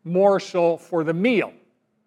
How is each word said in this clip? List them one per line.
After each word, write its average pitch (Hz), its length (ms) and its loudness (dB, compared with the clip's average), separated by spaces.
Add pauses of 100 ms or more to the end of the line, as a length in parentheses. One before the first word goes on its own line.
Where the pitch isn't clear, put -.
morsel 175 760 0
for 165 240 -4
the 160 100 -2
meal. 190 400 0 (540)